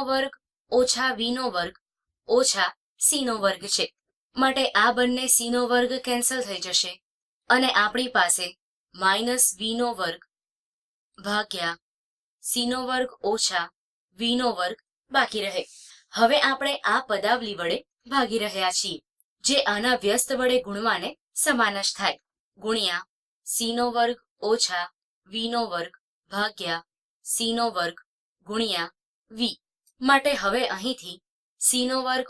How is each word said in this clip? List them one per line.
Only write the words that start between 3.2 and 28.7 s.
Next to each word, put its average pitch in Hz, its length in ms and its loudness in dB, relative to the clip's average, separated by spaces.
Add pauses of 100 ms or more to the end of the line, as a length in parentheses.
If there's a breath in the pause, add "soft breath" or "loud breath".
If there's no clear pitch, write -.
નો 233 120 0
વર્ગ 190 300 0
છે, - 180 0 (500)
માટે 269 280 2 (120)
આ 226 180 4
બંને 247 340 0
સી 240 220 2
નો 247 180 2
વર્ગ 247 340 2
કેન્સલ 247 420 -2
થઈ 196 180 -6
જશે 180 300 -2 (580)
અને 254 220 6
આપણી 214 440 0
પાસે 180 320 2 (480)
માઇનસ 214 500 2 (120)
વી 220 180 -4
નો 240 180 0
વર્ગ 175 280 -4 (960)
ભાગ્યા 196 640 -4 (640)
સી 240 220 -2
નો 247 220 -2
વર્ગ 254 240 -2 (120)
ઓછા 190 440 0 (520)
વી 233 160 0
નો 247 180 0
વર્ગ 185 240 -4 (340)
બાકી 208 340 0
રહે. 185 180 -4 (500 loud breath)
હવે 233 260 4
આપણે 277 340 0 (120)
આ 208 160 2
પદાવલી 214 540 -2
વડે 170 220 -2 (280)
ભાગી 233 380 0
રહ્યા 190 360 -2
છીએ, 170 240 -6 (400)
જે 277 200 2
આના 226 380 2
વ્યસ્ત 208 320 2
વડે 247 280 2
ગુણવાને 202 480 -2 (240)
સમાન 226 440 2
જ 196 180 -2
થાય, 190 260 -2 (380)
ગુણ્યા 196 480 -2 (400)
સી 226 260 -2
નો 240 180 0
વર્ગ 233 260 2 (240)
ઓછા 208 440 0 (440)
વી 226 200 -4
નો 233 180 0
વર્ગ 175 260 -6 (380)
ભાગ્યા 196 540 -4 (400)
સી 226 280 -2
નો 233 180 0
વર્ગ 170 260 -4 (500)
ગુણ્યા 202 440 -2 (400)